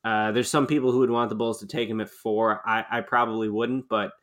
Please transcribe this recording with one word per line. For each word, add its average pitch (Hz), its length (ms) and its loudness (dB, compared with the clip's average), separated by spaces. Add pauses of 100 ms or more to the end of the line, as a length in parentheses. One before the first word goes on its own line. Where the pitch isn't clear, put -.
Uh, 110 280 0
there's 117 180 0
some 147 160 2
people 127 260 2
who 123 80 2
would 120 100 4
want 117 200 2
the 113 40 -4
Bulls 113 260 -2
to 104 60 -14
take 117 220 -4
him 110 120 -4
at 107 100 -6
four. 110 540 0
I, 113 260 0
I 117 100 0
probably 113 480 0
wouldn't, 117 400 -2
but, 107 240 -2 (100)